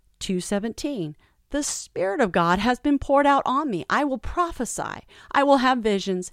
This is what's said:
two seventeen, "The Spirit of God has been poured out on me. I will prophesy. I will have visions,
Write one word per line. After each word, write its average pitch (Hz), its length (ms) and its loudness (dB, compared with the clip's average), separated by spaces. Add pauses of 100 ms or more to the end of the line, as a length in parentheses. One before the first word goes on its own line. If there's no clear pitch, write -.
(200)
two 185 200 -4
seventeen, 202 800 -6 (320)
"The 285 140 -4
Spirit - 580 -4
of 196 100 2
God 175 280 2
has 240 200 0
been 285 200 2
poured 285 280 4
out 277 180 4
on 277 240 0
me. 185 200 -4
I 254 160 0
will 262 140 -4
prophesy. - 840 -6 (260)
I 277 120 4
will 277 140 6
have 254 220 2
visions, 196 540 -2